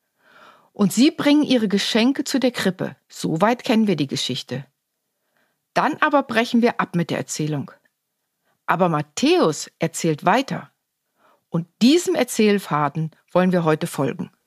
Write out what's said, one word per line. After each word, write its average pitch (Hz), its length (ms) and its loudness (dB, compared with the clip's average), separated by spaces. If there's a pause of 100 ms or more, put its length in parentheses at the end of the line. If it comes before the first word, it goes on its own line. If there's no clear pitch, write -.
(720)
Und 208 220 0
sie 269 160 4
bringen 294 320 2
ihre 240 260 0
Geschenke 226 580 0
zu 269 140 -2
der 254 120 0
Krippe. 180 440 -4 (120)
Soweit 196 560 -2
kennen 220 240 2
wir 180 80 0
die 147 100 -2
Geschichte. - 640 -8 (1080)
Dann 214 260 0
aber 294 200 2
brechen 240 400 0
wir 233 180 2
ab 180 160 -4
mit 170 140 -2
der - 80 -4
Erzählung. 151 540 -6 (960)
Aber 175 220 2
Matthäus 175 880 0
erzählt 160 440 -4
weiter. 202 460 -2 (800)
Und 165 160 -4 (160)
diesem 339 320 4
Erzählfaden 160 960 0 (220)
wollen 180 200 2
wir 175 120 2
heute 156 240 0
folgen. - 420 -6 (180)